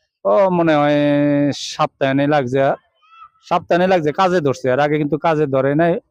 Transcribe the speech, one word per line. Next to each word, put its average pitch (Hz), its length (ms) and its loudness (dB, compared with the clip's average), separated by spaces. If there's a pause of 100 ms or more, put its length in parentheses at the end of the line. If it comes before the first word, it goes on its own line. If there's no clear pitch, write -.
(240)
ও 196 260 2
মনে 170 240 2
হয় 147 180 2 (600)
সপ্তাহে - 600 -4
নেই 139 120 0
লাগছে, 139 460 0 (760)
সপ্তাহে 170 300 -2
নেই 180 100 0
লাগছে, 165 240 0
কাজে 185 280 0
ধরছে। 135 320 -2
আর 127 80 0
আগে 151 180 0
কিন্তু 151 200 -2
কাজে 156 280 0
ধরে 135 280 0
নাই, 170 260 0 (100)